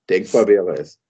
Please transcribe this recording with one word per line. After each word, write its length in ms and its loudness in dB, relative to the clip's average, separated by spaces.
Denkbar 380 0
wäre 280 2
es. 220 -14